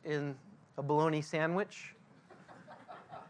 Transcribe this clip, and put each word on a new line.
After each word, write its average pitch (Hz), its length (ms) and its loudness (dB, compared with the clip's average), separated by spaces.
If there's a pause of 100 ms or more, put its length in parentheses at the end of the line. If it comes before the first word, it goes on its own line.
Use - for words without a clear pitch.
in 143 300 0 (420)
a 139 60 -2
bologna 156 380 4
sandwich. 165 720 0 (1300)